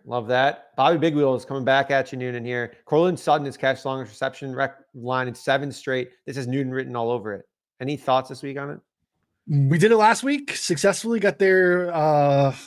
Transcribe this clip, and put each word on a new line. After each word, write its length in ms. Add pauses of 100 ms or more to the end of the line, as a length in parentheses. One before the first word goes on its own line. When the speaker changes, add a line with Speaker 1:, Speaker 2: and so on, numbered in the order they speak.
Speaker 1:
Love 220
that. 480
Bobby 200
Big 180
Wheel 200
is 100
coming 200
back 260
at 200
you, 80
Noonan, 260
here. 300 (120)
Cortland 340
Sutton 240
has 120
cashed 280
longest 280
reception 420
rec-, 260 (140)
line 340
in 60
seven 360
straight. 400 (140)
This 120
has 100
Noonan 260
written 240
all 140
over 240
it. 120 (340)
Any 160
thoughts 340
this 120
week 160
on 120
it? 100 (680)
Speaker 2:
We 320
did 140
it 40
last 260
week. 340
Successfully 640
got 180
there, 560
uh, 560
I 20 (140)